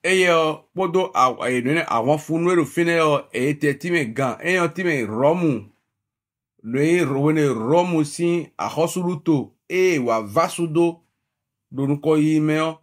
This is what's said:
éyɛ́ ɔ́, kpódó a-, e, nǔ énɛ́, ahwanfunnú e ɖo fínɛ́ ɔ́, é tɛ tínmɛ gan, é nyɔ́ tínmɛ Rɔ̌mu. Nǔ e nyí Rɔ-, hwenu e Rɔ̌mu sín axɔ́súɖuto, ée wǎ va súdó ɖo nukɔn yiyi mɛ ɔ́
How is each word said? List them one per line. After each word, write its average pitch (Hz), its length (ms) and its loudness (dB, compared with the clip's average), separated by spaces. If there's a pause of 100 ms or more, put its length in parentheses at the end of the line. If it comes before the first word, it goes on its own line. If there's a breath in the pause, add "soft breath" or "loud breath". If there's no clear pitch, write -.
éyɛ́ 180 320 2
ɔ́, 156 160 2 (140)
kpódó 185 360 0 (100)
a-, 127 320 2
e, 123 160 0
nǔ 123 100 -2
énɛ́, 160 180 0
ahwanfunnú 151 600 0
e 180 80 2
ɖo 160 100 2
fínɛ́ 170 360 0
ɔ́, 151 160 2 (120)
é 120 120 -4 (120)
tɛ 147 200 0
tínmɛ 170 280 -2 (120)
gan, 127 220 -2
é 165 160 -6
nyɔ́ 180 200 2
tínmɛ 175 220 -2 (160)
Rɔ̌mu. 151 420 2 (1120)
Nǔ 113 140 -6
e 147 80 2
nyí 175 160 2
Rɔ-, 139 200 0
hwenu 156 200 2
e 143 80 2 (100)
Rɔ̌mu 165 440 2
sín 170 320 -2 (200)
axɔ́súɖuto, 160 800 -2 (320)
ée 185 320 2
wǎ 117 220 0
va 107 260 0
súdó 170 380 0 (840)
ɖo 131 120 -6
nukɔn 147 360 0
yiyi 156 200 2
mɛ 151 180 0
ɔ́ 160 240 -2